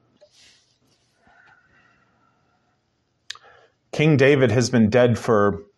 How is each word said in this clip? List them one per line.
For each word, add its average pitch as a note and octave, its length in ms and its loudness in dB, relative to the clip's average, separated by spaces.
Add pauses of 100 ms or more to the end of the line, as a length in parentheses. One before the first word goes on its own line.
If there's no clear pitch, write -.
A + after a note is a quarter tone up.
(4000)
King D3+ 240 0
David C3 360 2
has A#2+ 180 -2
been A2+ 180 2
dead A#2+ 300 0
for G2+ 460 -2 (140)